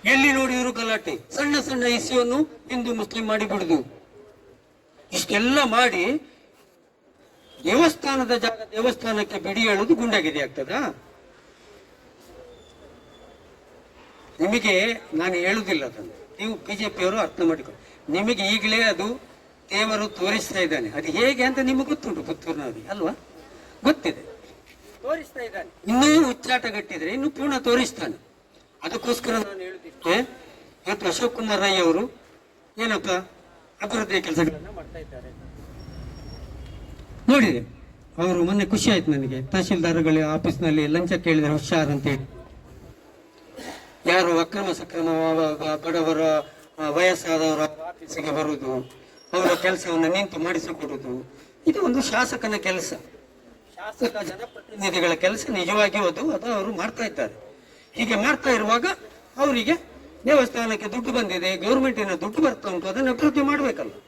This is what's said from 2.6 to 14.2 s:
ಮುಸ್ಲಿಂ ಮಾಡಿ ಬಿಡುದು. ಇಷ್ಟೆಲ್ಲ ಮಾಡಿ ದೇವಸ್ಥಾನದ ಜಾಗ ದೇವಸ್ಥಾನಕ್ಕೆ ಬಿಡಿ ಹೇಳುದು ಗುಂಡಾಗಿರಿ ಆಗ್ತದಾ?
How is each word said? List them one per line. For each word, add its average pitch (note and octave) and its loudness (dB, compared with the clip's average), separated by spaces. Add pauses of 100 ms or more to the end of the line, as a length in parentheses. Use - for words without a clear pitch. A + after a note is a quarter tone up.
ಮುಸ್ಲಿಂ A3 -6
ಮಾಡಿ G#3+ 0
ಬಿಡುದು. F#3 0 (1300)
ಇಷ್ಟೆಲ್ಲ A#3+ 2
ಮಾಡಿ A#3 4 (1600)
ದೇವಸ್ಥಾನದ C4+ 4
ಜಾಗ A3+ -2 (120)
ದೇವಸ್ಥಾನಕ್ಕೆ A3 -2
ಬಿಡಿ G3 -2
ಹೇಳುದು A3 4
ಗುಂಡಾಗಿರಿ G3 0
ಆಗ್ತದಾ? C#3 -4 (3500)